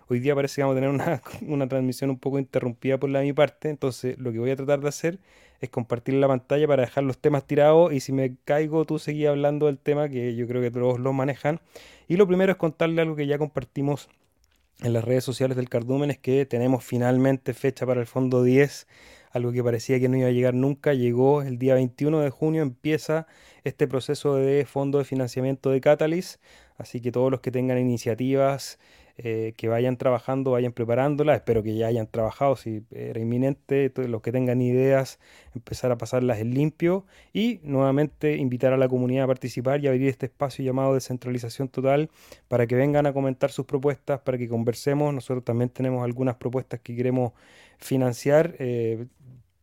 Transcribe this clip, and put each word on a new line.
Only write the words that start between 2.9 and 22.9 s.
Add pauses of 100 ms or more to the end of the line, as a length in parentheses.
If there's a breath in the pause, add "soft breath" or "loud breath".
por
la
de
mi
parte,
entonces
lo
que
voy
a
tratar
de
hacer (420 soft breath)
es
compartir
la
pantalla
para
dejar
los
temas
tirados
y
si
me
caigo
tú
seguí
hablando
del
tema
que
yo
creo
que
todos
lo
manejan. (480 loud breath)
Y
lo
primero
es
contarle
algo
que
ya
compartimos (720)
en
las
redes
sociales
del
Cardumen,
es
que
tenemos
finalmente
fecha
para
el
Fondo
diez, (440 loud breath)
algo
que
parecía
que
no
iba
a
llegar
nunca,
llegó
el
día
veintiuno
de
junio,
empieza (360 soft breath)